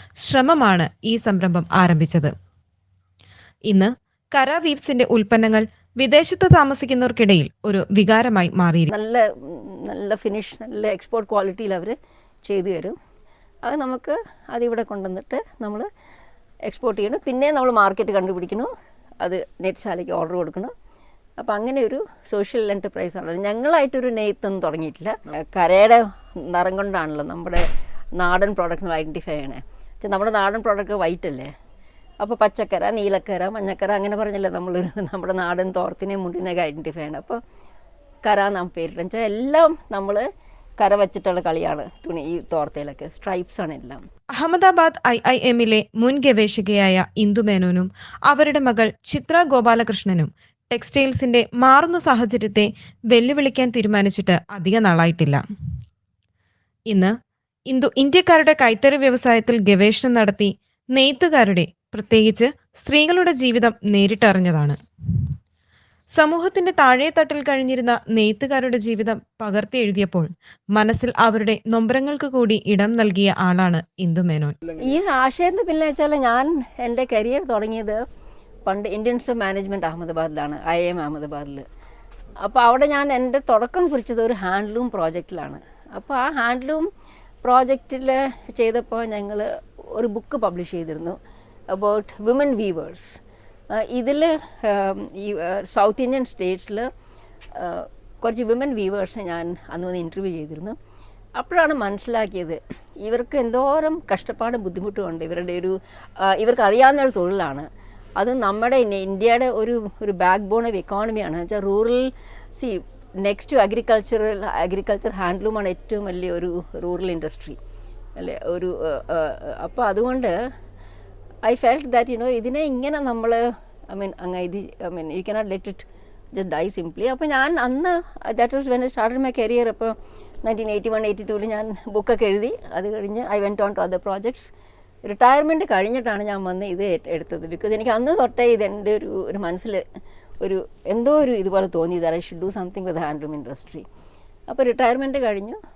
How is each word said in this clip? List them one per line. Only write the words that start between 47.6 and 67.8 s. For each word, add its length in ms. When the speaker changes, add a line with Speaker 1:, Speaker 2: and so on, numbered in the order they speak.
Speaker 1:
അവരുടെ 360
മകൾ 340
ചിത്ര 400
ഗോപാലകൃഷ്ണനും 920
ടെക്സ്റ്റൈൽസിന്റെ 800
മാറുന്ന 460
സാഹചര്യത്തെ 720
വെല്ലുവിളിക്കാൻ 640
തീരുമാനിച്ചിട്ട് 680
അധിക 300
നാളായിട്ടില്ല. 680
ഇന്ന് 320
ഇന്ദു 220
ഇന്ത്യക്കാരുടെ 640
കൈത്തറി 340
വ്യവസായത്തിൽ 640
ഗവേഷണം 560
നടത്തി 460
നെയ്ത്തുകാരുടെ, 800
പ്രത്യേകിച്ച് 520
സ്ത്രീകളുടെ 580
ജീവിതം 420
നേരിട്ടറിഞ്ഞതാണ്. 920
സമൂഹത്തിന്റെ 640
താഴെ 460
തട്ടിൽ 260
കഴിഞ്ഞിരുന്ന 560